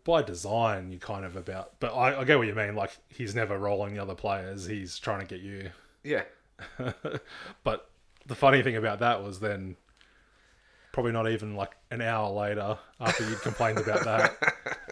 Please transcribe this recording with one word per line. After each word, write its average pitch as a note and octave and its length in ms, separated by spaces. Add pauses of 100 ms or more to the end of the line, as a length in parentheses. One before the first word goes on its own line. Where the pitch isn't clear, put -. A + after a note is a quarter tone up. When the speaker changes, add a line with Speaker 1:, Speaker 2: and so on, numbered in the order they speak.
Speaker 1:
by E3 180
design, G2 720
you F2+ 60
kind G2 260
of F2+ 120
about, F#2+ 440
but A#2+ 140
I, C3+ 260
I C3 40
get D3 140
what A2+ 80
you G#2 80
mean. G#2 200
Like, G2+ 160 (180)
he's G#2+ 260
never G#2 240
rolling G2+ 360
the G2+ 80
other F#2+ 120
players. G2 520
He's F#2+ 320
trying G2+ 220
to F#2+ 60
get F#2 160
you. G2 280 (340)
Speaker 2:
Yeah. C#3 180 (560)
Speaker 1:
<laughs> B2+ 40 (840)
But - 260 (360)
the B2+ 80
funny C3+ 280
thing B2 140
about G#2+ 240
that A#2 220
was G2 180
then, G2 360 (1160)
probably A#2+ 200
not A2+ 180
even, G#2+ 260
like, G2 160 (180)
an A#2+ 120
hour A2 280
later, G#2 480 (220)
after A2+ 280
you'd G#2+ 120
complained A2 380
about G#2+ 260
that, A2 320 (560)